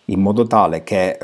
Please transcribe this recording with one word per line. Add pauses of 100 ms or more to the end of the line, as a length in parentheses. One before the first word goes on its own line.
in
modo
tale
che